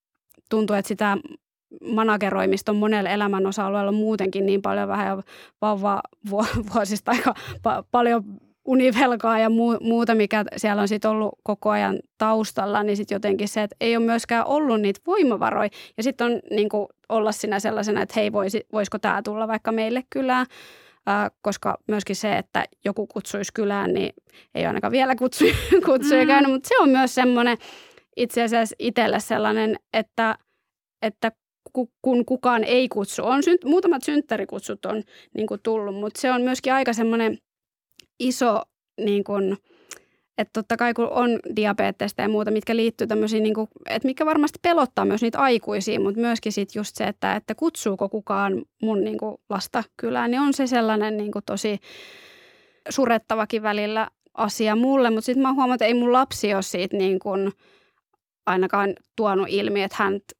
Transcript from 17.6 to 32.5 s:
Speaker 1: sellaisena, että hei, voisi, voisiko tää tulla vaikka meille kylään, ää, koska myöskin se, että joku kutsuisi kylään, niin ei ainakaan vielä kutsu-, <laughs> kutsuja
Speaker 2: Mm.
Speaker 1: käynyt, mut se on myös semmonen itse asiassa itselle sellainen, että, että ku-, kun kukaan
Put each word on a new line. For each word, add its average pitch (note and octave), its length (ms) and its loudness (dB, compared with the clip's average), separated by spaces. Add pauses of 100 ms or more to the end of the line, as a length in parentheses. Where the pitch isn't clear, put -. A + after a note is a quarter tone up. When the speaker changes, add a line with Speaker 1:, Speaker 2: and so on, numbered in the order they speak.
Speaker 1:
sellaisena, G#3+ 420 -2
että - 180 -6
hei, G#3 120 0
voisi, G3+ 400 -2
voisiko G#3 260 -4
tää G3+ 240 -2
tulla G#3+ 260 -6
vaikka A3 240 -4
meille A3+ 380 -2
kylään, B3+ 360 0 (600)
ää, G2+ 240 0 (120)
koska - 360 -4 (100)
myöskin G3+ 280 -4
se, G#3 220 -2
että - 260 -4 (200)
joku G3+ 220 -4
kutsuisi - 480 -8
kylään, G3+ 400 0
niin F#3 160 0 (440)
ei E3 120 -2
ainakaan G#3 240 -2
vielä C4 260 2
kutsu-, B3+ 280 0 (260)
<laughs> F4+ 160 6
kutsuja C#4+ 360 4
Speaker 2:
Mm. D#4 60 4
Speaker 1:
käynyt, C#4 240 6
mut C4 120 -2
se B4+ 160 4
on D#4 80 6
myös C4 260 4
semmonen A#3+ 440 2 (580)
itse A#3+ 260 0
asiassa A3+ 360 0
itselle A3 420 0
sellainen, G#3+ 560 0 (160)
että, A3 460 -2 (640)
että A3+ 300 -4 (400)
ku-, B3 180 -4 (120)
kun A#3+ 220 2
kukaan B3 400 0